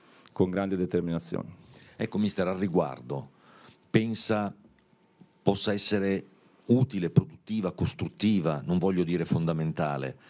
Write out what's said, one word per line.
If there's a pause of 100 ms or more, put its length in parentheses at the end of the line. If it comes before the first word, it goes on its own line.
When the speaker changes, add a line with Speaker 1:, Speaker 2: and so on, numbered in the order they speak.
(320)
Speaker 1:
con
grande
determinazione. (460)
Speaker 2:
Ecco,
mister,
al
riguardo, (580)
pensa (880)
possa
essere (400)
utile,
produttiva,
costruttiva,
non
voglio
dire
fondamentale, (140)